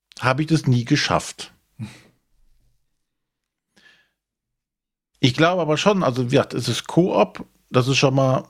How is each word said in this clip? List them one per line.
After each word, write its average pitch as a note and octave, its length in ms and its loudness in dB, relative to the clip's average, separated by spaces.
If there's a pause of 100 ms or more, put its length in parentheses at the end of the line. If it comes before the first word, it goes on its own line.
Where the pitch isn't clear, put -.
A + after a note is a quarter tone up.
(200)
habe B2+ 240 0
ich D3+ 60 -8
das D#3 180 0
nie B2 180 2
geschafft. - 680 -2 (3750)
Ich B2+ 140 0
glaube E3+ 280 0
aber D3+ 160 0
schon, G3 260 0
also B2+ 220 -2
wie A#2+ 100 -4
gesagt, A2+ 180 2
es B2 140 -4
ist - 200 -4
Koop, F#3+ 580 0 (240)
das B2 180 2
ist C3+ 100 0
schon C3+ 180 2
mal C3+ 340 2